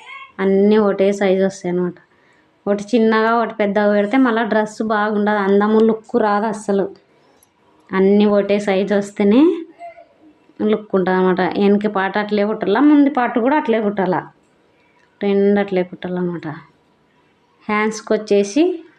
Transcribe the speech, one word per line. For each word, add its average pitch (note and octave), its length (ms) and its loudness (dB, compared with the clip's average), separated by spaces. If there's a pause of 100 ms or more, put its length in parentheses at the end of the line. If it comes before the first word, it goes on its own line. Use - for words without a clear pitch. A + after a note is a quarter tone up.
(380)
అన్నీ G3 380 4
ఒకటే G3 360 2
సైజు F#3+ 320 0
వస్తాయి F#3 300 -4
అనమాట. F3+ 200 -4 (720)
ఒకటి G3+ 180 -2 (100)
చిన్నగా A3 400 2
ఒకటి A3+ 200 -2
పెద్దగా G#3 380 0
పెడితే G#3 240 0
మళ్ళీ A#3+ 280 2
డ్రెస్ G#3+ 380 -2
బాగుండదు, G#3+ 540 -2
అందము G3+ 420 2
లుక్ A3 380 0
రాదు G#3+ 300 0
అస్సలు. G3+ 420 -4 (1040)
అన్నీ G3 320 4
ఒకటే G3+ 340 2
సైజు G3+ 360 -2
వస్తేనే G#3+ 680 2 (1000)
లుక్ G#3+ 340 -2
ఉంటుంది F#3 240 0
అనమాట. F#3 220 0
వెనక G3+ 460 0
పార్ట్ G3 320 -4
అట్లే G#3 260 -2
కుట్టాలా, G#3+ 360 -2
ముందు C#4+ 300 4
పార్ట్ B3 280 -2
కూడా B3+ 180 0
అట్లే A3+ 240 0
కుట్టాలా, F#3 480 -2 (960)
రెండు G3+ 380 2
అట్లే G3 220 -2
కుట్టాలన్నమాట. F3+ 680 -8 (1200)
హ్యాండ్స్కి G#3+ 440 -2
వచ్చేసి G#3+ 720 0 (140)